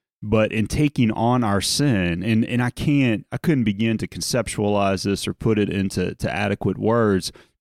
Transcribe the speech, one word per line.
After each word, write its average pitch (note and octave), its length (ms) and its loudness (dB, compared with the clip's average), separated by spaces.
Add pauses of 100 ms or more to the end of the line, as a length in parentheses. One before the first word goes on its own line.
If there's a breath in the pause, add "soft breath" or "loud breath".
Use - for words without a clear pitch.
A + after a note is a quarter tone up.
(240)
but A2 280 2
in A2 140 0
taking C3 460 2
on A#2+ 320 0
our G2+ 180 0
sin, F#2 640 0
and, A2+ 220 2
and B2 180 -2
I A#2+ 80 -2
can't, C3+ 600 0
I A#2 60 -8
couldn't C3+ 280 2
begin G#2+ 340 0
to F2 80 -6
conceptualize G2+ 960 -2
this G2+ 240 -2
or F#2+ 80 -6
put A2 240 2
it G2+ 100 2
into, F#2+ 460 -2
to - 160 -4
adequate G2+ 480 -2
words, G#2 520 2 (300 loud breath)